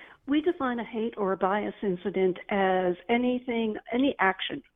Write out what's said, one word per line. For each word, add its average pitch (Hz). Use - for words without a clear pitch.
We 294
define 285
a 220
hate 233
or 190
a 190
bias 202
incident 185
as 185
anything, 240
any 254
action, 190